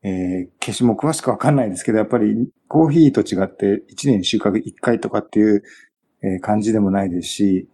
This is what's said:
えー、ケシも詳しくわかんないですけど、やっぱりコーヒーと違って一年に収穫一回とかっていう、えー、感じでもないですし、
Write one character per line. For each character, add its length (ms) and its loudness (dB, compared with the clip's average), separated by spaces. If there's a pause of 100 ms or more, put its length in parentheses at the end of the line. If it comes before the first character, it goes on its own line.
え 460 -4
ー、 20 -20 (100)
ケ 120 -8
シ 120 -4
も 120 4
詳 180 -2
し 80 -6
く 100 -4
わ 60 -2
か 140 0
ん 40 4
な 100 2
い 40 -4
で 80 -6
す 60 -12
け 80 -2
ど、 60 2
や 60 2
っ 40 -4
ぱ 120 0
り 300 0 (180)
コ 180 2
ー 40 0
ヒ 180 6
ー 40 6
と 100 0
違 220 -2
っ 40 -2
て 400 -2
一 200 -6
年 120 4
に 60 -4
収 120 -2
穫 220 0
一 160 -12
回 240 0
と 100 -6
か 100 -2
っ 100 -12
て 100 0
い 180 4
う、 60 -2 (580)
え 160 -4
ー、 20 -6
感 220 -2
じ 120 0
で 60 2
も 100 2
な 140 0
い 60 -4
で 140 -4
す 40 -10
し、 460 0